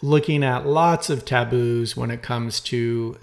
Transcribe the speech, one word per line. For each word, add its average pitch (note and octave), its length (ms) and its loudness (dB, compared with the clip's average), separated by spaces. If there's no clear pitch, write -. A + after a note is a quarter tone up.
looking D3 400 2
at B2+ 240 0
lots E3 420 2
of C3+ 160 -2
taboos A#2+ 720 0
when A#2+ 140 -4
it A#2+ 100 -8
comes A#2 380 -4
to A#2 640 -2